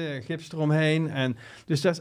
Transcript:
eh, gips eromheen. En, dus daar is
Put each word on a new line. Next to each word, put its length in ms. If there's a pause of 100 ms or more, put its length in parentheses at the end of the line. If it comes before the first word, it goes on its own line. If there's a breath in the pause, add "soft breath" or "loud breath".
(140)
eh, 100
gips 280
eromheen. 580
En, 260 (300 loud breath)
dus 140
daar 120
is 80